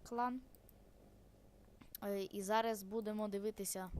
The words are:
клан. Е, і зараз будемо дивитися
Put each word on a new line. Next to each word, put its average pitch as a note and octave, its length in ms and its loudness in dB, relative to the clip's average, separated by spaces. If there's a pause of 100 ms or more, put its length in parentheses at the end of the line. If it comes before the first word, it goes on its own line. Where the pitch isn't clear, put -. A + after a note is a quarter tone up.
клан. B3 320 0 (1600)
Е, G3+ 200 2
і G3+ 200 -2
зараз A3 400 6
будемо G#3+ 460 0
дивитися G3 720 0